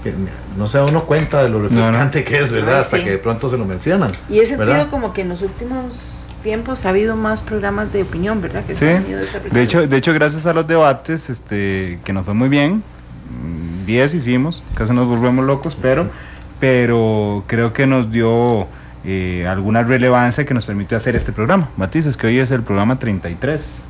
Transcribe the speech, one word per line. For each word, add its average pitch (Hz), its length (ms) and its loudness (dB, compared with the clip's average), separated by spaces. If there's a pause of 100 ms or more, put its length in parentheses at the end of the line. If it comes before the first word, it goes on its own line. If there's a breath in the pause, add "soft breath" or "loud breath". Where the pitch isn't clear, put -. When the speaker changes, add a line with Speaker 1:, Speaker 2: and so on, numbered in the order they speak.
Speaker 1:
que, 113 120 -6 (420)
no 104 100 -2
se 135 120 2
da 139 60 4
uno 156 180 2
cuenta 147 400 2
de 120 60 4
lo 110 100 0
Speaker 2:
No, 104 100 0
no. 117 120 4
Speaker 1:
refrescante 131 420 2
que 143 160 0
es, 139 100 0
¿verdad? 113 280 2
Speaker 3:
Ah, - 20 4
Speaker 1:
Hasta 123 180 0
Speaker 3:
sí. - 60 0
Speaker 1:
que 101 80 -2
de 98 80 0
pronto 117 300 -2
se 123 80 0
lo 110 80 -2
mencionan, 113 480 0 (160)
Speaker 3:
Y 208 100 4
he 226 80 8
sentido 247 240 0
Speaker 1:
¿verdad? 294 180 2
Speaker 3:
como 233 240 -4
que 196 80 -4
en 180 80 -4
los 175 140 -6
últimos 247 720 -8 (280)
tiempos 233 420 -4
ha 190 40 2
habido 214 280 2
más 214 240 -2
programas 202 500 -4
de 202 120 0
opinión, 185 380 -2
¿verdad? - 220 -6
Que - 100 -8
Speaker 2:
Sí. - 60 -6
Speaker 3:
se 160 160 6
han 190 140 0
ido 196 100 -4
desarrollando. - 360 -6
Speaker 2:
De 120 80 6
hecho, 156 220 4
de 139 120 2
hecho, 160 160 2
gracias 151 320 2
a 175 80 2
los 160 120 2
debates, 156 640 2
este, 95 760 -4
que 101 80 -4
nos 95 100 -2
fue 101 100 -4
muy 120 140 2
bien, 143 300 4
mm, 85 1080 -10
diez 127 280 2
hicimos, 131 500 0 (120)
casi 113 180 0
nos 123 120 4
volvemos 123 400 2
locos, 139 360 -2
pero, 135 260 2 (540 loud breath)
pero 113 840 2
creo 117 260 0
que 135 140 2
nos 131 240 2
dio, 117 560 2 (360 loud breath)
eh, 92 460 -2
alguna 101 340 2
relevancia 123 640 4
que - 80 -2
nos 117 120 0
permitió 101 300 -4
hacer 117 220 0
este 113 160 -2
programa, 135 420 2
Matices, 139 400 0
que - 120 -2
hoy 120 120 4
es 131 120 0
el 123 120 0
programa 107 360 0
treinta 98 300 -4
y 87 60 -8
tres 143 540 -6